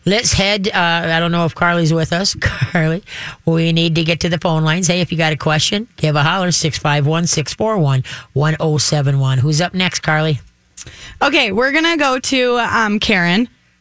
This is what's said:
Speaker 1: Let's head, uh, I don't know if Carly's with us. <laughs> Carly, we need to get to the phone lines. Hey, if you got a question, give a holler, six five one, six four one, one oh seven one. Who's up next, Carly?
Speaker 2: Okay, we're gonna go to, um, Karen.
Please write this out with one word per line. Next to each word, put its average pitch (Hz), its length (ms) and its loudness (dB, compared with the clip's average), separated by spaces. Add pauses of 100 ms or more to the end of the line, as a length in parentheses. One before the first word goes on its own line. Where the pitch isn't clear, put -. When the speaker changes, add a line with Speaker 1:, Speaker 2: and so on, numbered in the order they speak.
Speaker 1:
Let's 214 280 0
head, 196 360 0
uh, - 60 -6
I 170 460 0
don't 170 120 0
know 170 140 2
if - 80 -4
Carly's 170 400 2
with 160 180 0
us. - 220 -2
<laughs> - 60 -12
Carly, 160 640 0 (420)
we 165 260 2
need 165 220 2
to 165 100 0
get 165 160 0
to 175 80 0
the 165 100 0
phone 160 260 0
lines. 165 240 0
Hey, 175 120 2
if 170 120 -2
you 165 40 -4
got 160 160 0
a 143 40 -4
question, 156 500 -2 (100)
give 151 200 0
a 147 80 2
holler, 180 260 0
six 156 260 -2
five 147 300 0
one, 165 220 0
six - 260 -4
four 214 240 0
one, 135 240 2 (300)
one 151 260 0
oh 156 200 0
seven 139 420 0
one. 131 180 2
Who's 151 220 2
up 180 140 -2
next, 185 260 0
Carly? 156 400 0 (840)
Speaker 2:
Okay, 269 300 2
we're 254 200 0
gonna 330 260 2
go 269 200 2
to, 247 400 0
um, 220 400 0
Karen. 190 500 2 (320)